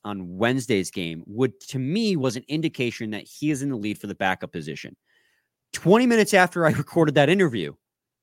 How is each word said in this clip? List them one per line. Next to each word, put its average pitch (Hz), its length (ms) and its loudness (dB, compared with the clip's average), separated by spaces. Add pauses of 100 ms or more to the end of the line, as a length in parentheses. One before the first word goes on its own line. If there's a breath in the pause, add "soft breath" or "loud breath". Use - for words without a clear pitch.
on 92 320 -10
Wednesday's 117 560 0
game 82 340 -8
would, 120 360 -4
to - 180 -8
me, 196 340 -2
was 131 220 -2
an 127 100 -12
indication 135 640 -4
that 107 140 -10
he - 260 -6
is 135 120 -4
in 143 80 -4
the 131 60 -4
lead 104 220 -6
for - 80 -12
the 98 80 -6
backup 92 380 -4
position. 76 420 -12 (800)
Twenty 220 340 4
minutes 226 280 4
after 180 320 4
I 151 40 4
<laughs> - 20 2
recorded 151 440 0
that 143 120 6
interview, 120 460 0 (480)